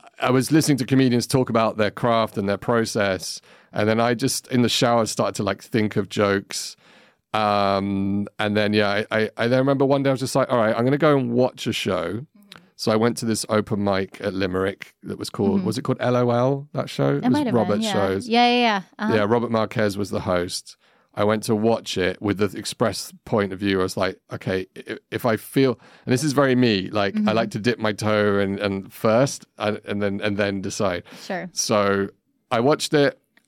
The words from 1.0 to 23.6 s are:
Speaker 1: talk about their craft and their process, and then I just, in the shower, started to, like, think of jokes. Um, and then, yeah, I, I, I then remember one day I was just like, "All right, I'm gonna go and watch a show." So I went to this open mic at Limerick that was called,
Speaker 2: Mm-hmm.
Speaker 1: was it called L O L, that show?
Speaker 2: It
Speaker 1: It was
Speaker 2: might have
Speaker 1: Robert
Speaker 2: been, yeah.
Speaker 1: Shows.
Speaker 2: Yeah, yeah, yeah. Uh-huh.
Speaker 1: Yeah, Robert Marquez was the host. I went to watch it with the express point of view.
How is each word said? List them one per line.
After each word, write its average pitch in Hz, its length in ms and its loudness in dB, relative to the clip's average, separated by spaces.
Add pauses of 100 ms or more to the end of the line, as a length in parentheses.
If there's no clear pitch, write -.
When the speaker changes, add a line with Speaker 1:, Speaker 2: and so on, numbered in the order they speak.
Speaker 1:
talk 127 200 2
about 110 280 0
their 104 160 0
craft 113 460 0
and 98 100 -2
their 101 100 0
process, 104 800 -2 (320)
and 107 160 0
then 110 120 2
I 120 140 2
just, 127 340 -4
in 123 140 2
the 113 60 4
shower, 117 380 2
started 101 300 -2
to, 110 80 -4
like, 98 180 -4
think 107 340 -2
of 104 120 -2
jokes. - 640 -2 (580)
Um, 101 920 0 (120)
and 104 180 0
then, 104 160 2
yeah, 104 380 2
I, 110 120 0
I, 104 140 -2
I 117 120 0
then 127 100 4
remember 139 260 2
one 139 180 2
day 139 80 2
I - 20 2
was 131 80 -2
just 127 140 -4
like, 135 160 2
"All 127 80 2
right, 110 180 2
I'm 120 80 2
gonna 139 140 2
go 151 200 4
and 120 140 -2
watch 123 340 0
a 113 60 0
show." 95 540 -4 (520)
So 117 140 0
I 110 40 4
went 117 220 0
to 120 80 -6
this 110 220 -2
open 107 340 0
mic 98 380 -2
at 101 140 -4
Limerick 95 680 -4
that 95 160 -10
was 95 120 -8
called, 101 280 0
Speaker 2:
Mm-hmm. 95 80 -2
Speaker 1:
was - 120 -2
it 147 40 -6
called 131 180 -2
L 123 160 0
O 123 140 2
L, 135 420 0
that - 180 -6
show? 139 240 0
Speaker 2:
It 143 40 -2
Speaker 1:
It - 60 -4
was 254 80 2
Speaker 2:
might 294 140 2
have 214 80 0
Speaker 1:
Robert 110 200 2
Speaker 2:
been, 107 80 0
yeah. 214 100 -2
Speaker 1:
Shows. 95 360 -2
Speaker 2:
Yeah, 240 200 4
yeah, 240 120 2
yeah. 208 220 0 (160)
Uh-huh. 214 160 0
Speaker 1:
Yeah, 107 100 2
Robert 117 260 0
Marquez 107 460 0
was 104 140 -4
the 110 100 -4
host. 90 560 -4 (380)
I 104 100 -2
went 107 200 2
to 117 120 0
watch 110 400 0
it 92 240 -2
with 101 160 0
the 98 220 -2
express - 540 -4 (120)
point 101 300 0
of 90 40 -10
view. 95 220 0